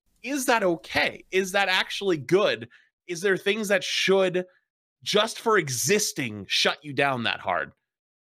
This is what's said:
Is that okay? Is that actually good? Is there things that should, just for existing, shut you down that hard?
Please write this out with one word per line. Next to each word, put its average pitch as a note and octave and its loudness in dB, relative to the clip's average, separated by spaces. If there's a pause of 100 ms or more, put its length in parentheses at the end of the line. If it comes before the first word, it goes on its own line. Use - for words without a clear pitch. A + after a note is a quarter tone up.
(240)
Is C4 -4
that A#3 4
okay? F3 -2
Is F#3 0
that G3 2
actually F#3+ 0
good? C#3 -2 (400)
Is E3+ -8
there F#3+ 2
things G3+ -2
that F#3 2
should, F3+ 2 (580)
just G#3 0
for A3 2
existing, B2+ -2
shut - 0
you D3 -12
down C3+ 0
that G2 -2
hard? E2+ -2 (520)